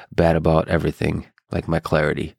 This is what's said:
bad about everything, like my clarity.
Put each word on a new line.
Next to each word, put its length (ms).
bad 220
about 320
everything, 580
like 160
my 140
clarity. 580